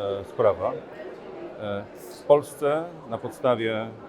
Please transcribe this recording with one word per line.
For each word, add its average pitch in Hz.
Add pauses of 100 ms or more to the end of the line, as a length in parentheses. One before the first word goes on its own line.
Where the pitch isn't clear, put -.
(220)
e, -
sprawa. 98
E, - (140)
w -
Polsce 147 (260)
na 113
podstawie 113 (220)